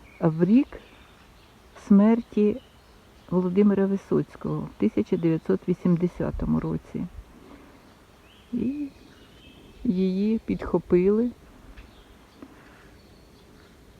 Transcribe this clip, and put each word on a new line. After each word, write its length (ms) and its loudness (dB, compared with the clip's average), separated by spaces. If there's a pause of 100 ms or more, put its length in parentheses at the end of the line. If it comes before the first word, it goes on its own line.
(200)
в 240 0
рік 240 4 (1200)
смерті 760 2 (680)
Володимира 560 2
Висоцького 760 -4
в 100 -10 (100)
тисяча 380 -2
дев'ятсот 500 -2
вісімдесятому 920 -2
році. 460 -8 (1500)
І 360 -6 (920)
її 600 0
підхопили, 880 0 (2750)